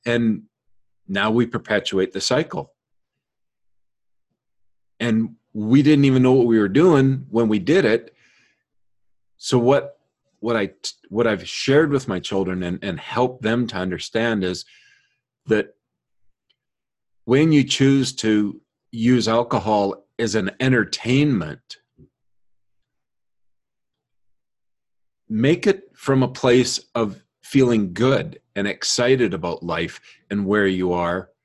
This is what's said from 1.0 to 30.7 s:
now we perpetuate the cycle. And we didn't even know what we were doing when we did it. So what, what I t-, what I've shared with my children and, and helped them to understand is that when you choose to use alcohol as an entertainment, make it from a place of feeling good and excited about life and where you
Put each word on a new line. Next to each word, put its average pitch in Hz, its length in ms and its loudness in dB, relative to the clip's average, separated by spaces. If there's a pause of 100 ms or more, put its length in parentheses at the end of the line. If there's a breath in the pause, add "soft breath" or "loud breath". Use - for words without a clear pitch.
now 98 260 -2
we 117 140 2
perpetuate 98 680 -4
the 95 80 -8
cycle. 123 500 -4 (2250)
And 113 340 -2 (160)
we 110 320 2
didn't 143 220 4
even 131 180 4
know 127 80 4
what 127 160 4
we 113 120 4
were 101 100 2
doing 135 600 2
when 113 200 0
we 107 100 0
did 147 240 0
it. 113 300 -2 (1200)
So - 220 0
what, 131 400 0 (400)
what 117 160 -2
I 101 120 0
t-, - 240 -14 (180)
what 113 180 0
I've 98 200 -4
shared 143 440 2
with 135 160 -4
my 95 120 -4
children 92 440 -4
and, 90 200 -6
and 85 160 -6
helped 127 420 -4
them 117 260 -2
to 95 100 -10
understand 95 640 -4
is 90 220 -6 (840 soft breath)
that - 280 -2 (1500)
when 147 260 2
you 143 120 4
choose 135 520 2
to 107 460 0 (300)
use 117 360 2
alcohol 107 760 0 (140)
as 110 160 -2
an 98 240 -2
entertainment, 123 1160 -2 (3500)
make 135 400 0
it 190 260 -2
from 135 300 0
a 123 40 0
place 127 520 2 (140)
of 104 280 -6 (200)
feeling 117 520 0
good 120 460 -2 (160)
and 101 120 -4
excited 120 680 0
about 85 300 -8
life 85 360 -6 (300 soft breath)
and 101 160 -4
where 101 220 2
you 92 260 -2